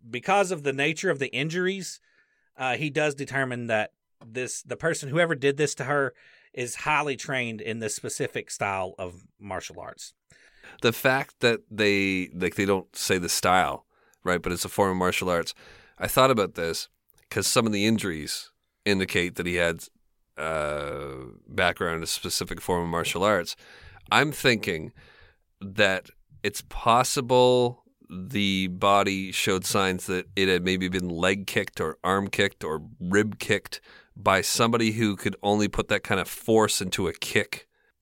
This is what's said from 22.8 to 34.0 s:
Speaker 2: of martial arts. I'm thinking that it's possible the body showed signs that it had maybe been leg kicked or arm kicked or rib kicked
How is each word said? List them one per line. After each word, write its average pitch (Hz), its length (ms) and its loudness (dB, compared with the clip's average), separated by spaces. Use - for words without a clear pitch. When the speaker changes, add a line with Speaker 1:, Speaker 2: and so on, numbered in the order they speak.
Speaker 2:
of 85 40 -4
martial 85 360 -2
arts. 101 300 2
I'm 139 220 4
thinking 104 600 0
that 98 500 0
it's - 260 -4
possible 123 1120 4
the 95 600 0
body 98 640 4
showed 95 320 0
signs 95 420 0
that 90 200 -2
it 95 120 2
had 90 140 2
maybe 92 260 0
been 90 200 -2
leg 92 380 0
kicked - 340 -4
or 78 240 -4
arm 98 240 0
kicked - 340 -2
or 78 200 -4
rib 98 380 2
kicked - 420 -4